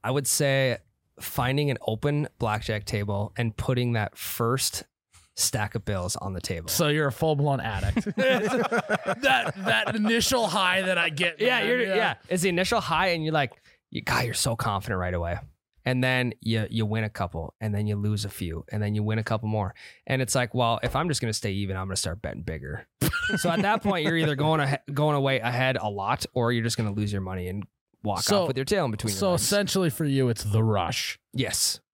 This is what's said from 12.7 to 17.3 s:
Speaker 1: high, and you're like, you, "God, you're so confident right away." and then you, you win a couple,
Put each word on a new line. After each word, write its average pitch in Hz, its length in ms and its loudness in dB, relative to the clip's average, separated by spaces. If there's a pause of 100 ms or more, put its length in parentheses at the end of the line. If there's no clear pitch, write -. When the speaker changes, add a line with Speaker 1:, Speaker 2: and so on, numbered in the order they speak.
Speaker 1:
high, 170 280 2
and 170 160 0
you're 156 100 0
like, 143 180 2 (400)
you, - 100 -6
"God, - 240 0
you're 113 80 -2
so 117 220 0
confident 101 440 -2
right 90 140 -2
away." 85 240 -2 (460)
and 127 200 2
then 127 380 2
you, 110 280 0
you 113 160 0
win 110 180 0
a 107 60 -2
couple, 85 500 -6